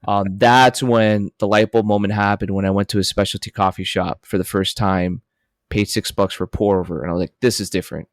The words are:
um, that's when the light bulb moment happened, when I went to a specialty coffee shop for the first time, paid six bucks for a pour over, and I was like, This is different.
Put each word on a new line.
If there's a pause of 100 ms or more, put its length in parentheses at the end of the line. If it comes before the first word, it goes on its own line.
um, (100)
that's
when
the
light
bulb
moment
happened,
when
I
went
to
a
specialty
coffee
shop
for
the
first
time, (480)
paid
six
bucks
for
a
pour
over,
and
I
was
like,
This
is
different.